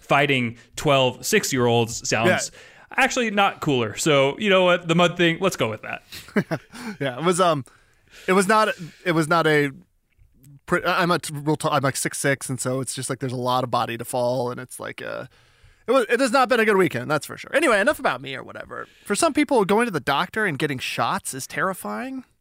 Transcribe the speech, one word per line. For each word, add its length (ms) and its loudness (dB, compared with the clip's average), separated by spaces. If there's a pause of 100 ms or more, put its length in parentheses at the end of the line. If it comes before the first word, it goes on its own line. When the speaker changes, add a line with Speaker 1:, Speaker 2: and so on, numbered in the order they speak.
Speaker 1:
fighting 560 0 (180)
twelve 520 2
six-year-olds 800 0
sounds 460 0
Speaker 2:
Yeah. 40 -20 (380)
Speaker 1:
actually 340 2
not 300 2
cooler. 380 0
So, 400 2
you 100 0
know 160 6
what? 240 2
The 60 2
mud 240 4
thing, 220 2
let's 160 0
go 120 -2
with 140 -8
that. 200 -12 (320)
Speaker 2:
<laughs> 640 -4
Yeah, 200 -4
it 60 -6
was, 180 2
um, 240 2 (600)
it 60 2
was 160 4
not, 200 4 (360)
it 80 0
was 160 2
not 180 2
a, 240 4 (960)
pre-, 200 0
I'm 260 2
a 80 2
t-, 160 -8
real 220 -2
t-, 140 -4
I'm, 120 2
like, 140 0
six 220 -4
six, 300 -2
and 100 -4
so 220 -2
it's 140 -8
just, 160 -8
like, 80 -6
there's 140 -6
a 40 -6
lot 280 0
of 60 -8
body 280 -2
to 80 -8
fall, 440 -2
and 80 -10
it's 220 -14
like, 220 -10
uh, 240 -10 (600)
it 60 0
was, 160 2
it 120 0
has 120 2
not 160 2
been 120 2
a 40 4
good 140 4
weekend, 320 0
that's 160 -2
for 100 -14
sure. 180 -14
Anyway, 260 2
enough 180 0
about 240 -4
me 120 -10
or 80 -12
whatever. 440 -14 (180)
For 100 -4
some 200 2
people, 320 2
going 200 2
to 60 -4
the 80 -2
doctor 460 -2
and 120 -2
getting 200 -4
shots 560 -4
is 120 -10
terrifying. 760 -6 (160)